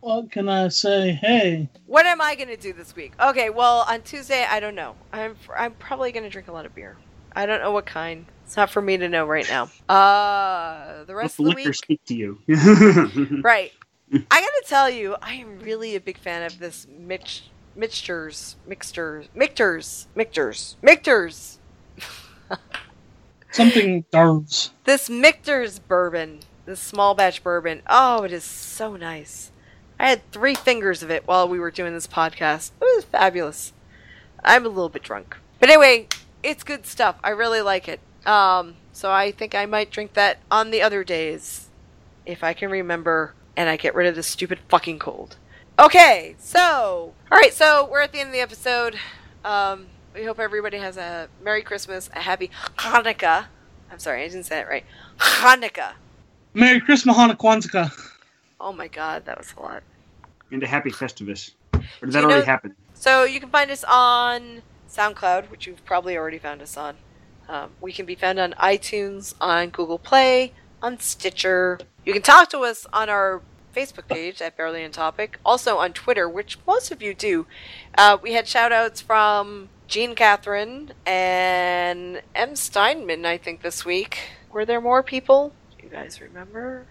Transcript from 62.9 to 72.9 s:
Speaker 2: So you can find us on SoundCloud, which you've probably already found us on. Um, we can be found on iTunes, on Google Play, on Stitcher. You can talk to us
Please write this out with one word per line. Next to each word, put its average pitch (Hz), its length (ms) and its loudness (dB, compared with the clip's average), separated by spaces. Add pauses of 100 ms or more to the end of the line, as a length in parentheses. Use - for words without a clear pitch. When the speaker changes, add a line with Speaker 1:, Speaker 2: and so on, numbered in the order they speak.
Speaker 2:
So 262 300 4
you 269 160 -4
can 269 80 -18
find 285 220 0
us 277 180 -10
on 240 760 2 (260)
SoundCloud, 202 640 -2
which - 160 -18
you've 180 200 -20
probably 180 300 -4
already 160 220 -8
found 147 220 -14
us 147 160 -18
on. 147 200 -12 (520)
Um, 147 220 -12 (100)
we 185 120 -14
can 190 140 -12
be 175 80 -10
found 185 240 -2
on 180 140 -2
iTunes, 196 880 -2
on 175 300 -2
Google 170 280 -6
Play, 262 540 2 (300)
on 240 180 -8
Stitcher. 180 800 -2 (240)
You 196 80 -4
can 202 100 -2
talk 330 280 10
to 302 100 -8
us 233 320 -6